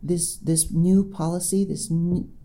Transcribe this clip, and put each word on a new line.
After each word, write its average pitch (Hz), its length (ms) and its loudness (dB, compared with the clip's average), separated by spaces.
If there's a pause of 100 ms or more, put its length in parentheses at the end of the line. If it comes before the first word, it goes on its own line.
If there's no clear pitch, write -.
this, 170 340 -2
this 160 340 0
new 185 320 4
policy, 180 640 -2
this - 260 -6
n-, 170 400 0 (140)